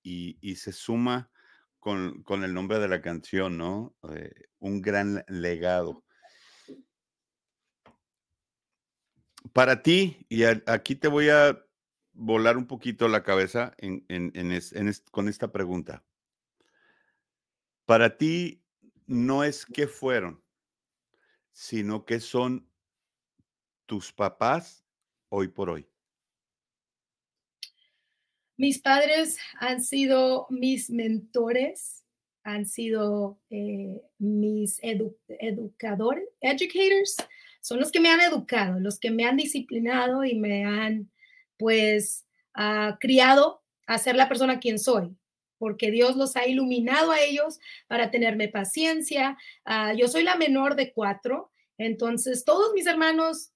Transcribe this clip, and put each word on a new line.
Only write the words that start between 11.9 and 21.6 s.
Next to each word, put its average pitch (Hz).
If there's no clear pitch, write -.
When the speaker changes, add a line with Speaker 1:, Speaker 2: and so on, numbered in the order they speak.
Speaker 1:
volar 113
un 123
poquito 120
la 107
cabeza 98
en, 95
en, 87
en 87
es-, 87
en 101
es-, 104
con 104
esta 104
pregunta. 87
Para 117
ti 165
no 131
es 147
qué 143
fueron, 117
sino 107